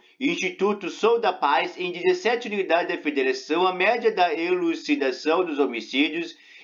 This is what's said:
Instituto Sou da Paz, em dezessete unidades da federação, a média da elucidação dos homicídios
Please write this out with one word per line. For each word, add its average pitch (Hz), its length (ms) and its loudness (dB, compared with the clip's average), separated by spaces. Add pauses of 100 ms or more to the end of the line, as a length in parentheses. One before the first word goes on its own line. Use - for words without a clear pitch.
(200)
Instituto 180 720 -2
Sou 226 300 2
da 196 140 0
Paz, 160 440 0
em 180 140 -6
dezessete 185 560 0
unidades 175 480 0
da - 60 -10
federação, 139 640 0
a 185 80 2
média 214 380 2
da 180 220 2
elucidação 160 1120 0
dos 151 160 -2
homicídios 139 800 -2 (260)